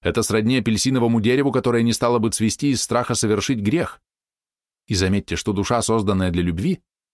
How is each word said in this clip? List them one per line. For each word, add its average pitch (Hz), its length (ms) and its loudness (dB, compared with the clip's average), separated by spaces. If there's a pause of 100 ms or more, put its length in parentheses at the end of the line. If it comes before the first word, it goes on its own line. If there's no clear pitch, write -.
Это 101 200 -2
сродни 110 360 0
апельсиновому 117 600 0
дереву, 131 320 2
которое 117 300 2
не 117 100 2
стало 120 260 2
бы 110 120 0
цвести 110 400 0
из 123 120 -2
страха 120 320 -2
совершить 110 460 0
грех. 110 420 -2 (840)
И 110 60 -2
заметьте, 95 420 0
что - 160 -4
душа, 101 300 0
созданная 98 480 0
для 87 120 0
любви – 90 380 -2 (340)